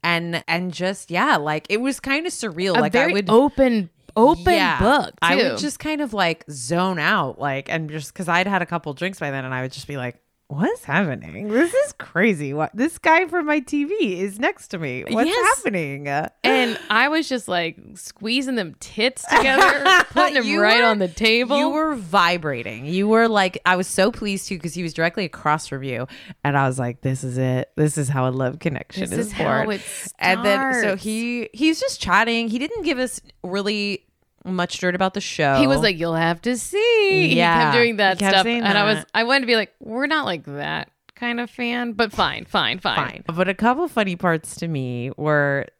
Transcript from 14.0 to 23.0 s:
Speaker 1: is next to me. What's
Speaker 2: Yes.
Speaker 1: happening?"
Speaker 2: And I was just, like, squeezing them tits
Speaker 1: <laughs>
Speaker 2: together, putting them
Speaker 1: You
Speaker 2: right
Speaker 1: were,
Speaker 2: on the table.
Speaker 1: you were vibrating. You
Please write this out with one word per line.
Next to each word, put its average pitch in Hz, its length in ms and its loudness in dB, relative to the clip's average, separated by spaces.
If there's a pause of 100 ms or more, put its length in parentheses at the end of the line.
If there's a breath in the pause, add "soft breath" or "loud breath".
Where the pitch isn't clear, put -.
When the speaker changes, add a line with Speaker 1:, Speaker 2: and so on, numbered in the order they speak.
Speaker 1:
is 196 220 -6
next 359 280 -4
to 190 100 -8
me. 127 300 -6
What's 247 200 2
Speaker 2:
Yes. 453 300 2
Speaker 1:
happening?" 151 500 -4 (340)
Speaker 2:
And 254 360 2 (120)
I 233 180 4
was 311 200 0
just, 254 200 -4
like, 170 280 -2 (180)
squeezing 247 600 -4
them 180 240 -6
tits - 460 -2
Speaker 1:
<laughs> - 40 -6
Speaker 2:
together, 330 540 4 (260)
putting 339 240 2
them 247 120 2
Speaker 1:
You 302 160 2
Speaker 2:
right 226 180 6
Speaker 1:
were, 233 80 6
Speaker 2:
on 214 120 2
the 185 80 2
table. 233 500 2
Speaker 1:
you 302 100 2
were 311 260 0
vibrating. 160 920 -2
You 190 220 0